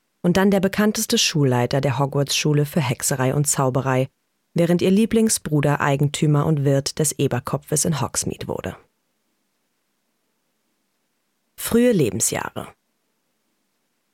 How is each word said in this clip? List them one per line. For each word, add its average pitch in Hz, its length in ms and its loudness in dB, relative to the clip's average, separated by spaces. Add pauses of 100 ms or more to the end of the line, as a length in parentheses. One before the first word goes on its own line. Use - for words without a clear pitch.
(220)
und 175 140 2
dann 190 140 4
der 196 80 2
bekannteste 214 600 0
Schulleiter 135 640 0
der 135 200 0
Hogwarts-Schule 143 640 0
für 156 140 -2
Hexerei 131 520 -2
und 143 140 0
Zauberei, 131 640 0 (480)
während 170 260 2
ihr 185 100 2
Lieblingsbruder 190 880 2
Eigentümer 143 640 2
und 151 180 0
Wirt 139 360 0
des 156 120 0
Eberkopfes - 720 -4
in 156 160 -2
Hogsmeade - 460 -6
wurde. - 300 -8 (2750)
Frühe 240 340 2
Lebensjahre. - 800 -2 (1500)